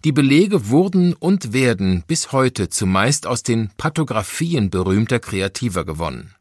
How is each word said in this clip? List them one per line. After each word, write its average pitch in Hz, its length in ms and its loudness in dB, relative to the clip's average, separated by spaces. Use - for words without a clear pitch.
Die 156 80 2
Belege 143 580 2
wurden 175 420 2
und 170 400 -2
werden 98 540 0
bis - 260 -4
heute 127 380 0
zumeist 101 560 0
aus 120 160 -4
den 113 340 -2
Pathografien 151 920 -2
berühmter 98 500 0
Kreativer 95 640 -4
gewonnen. 76 560 -8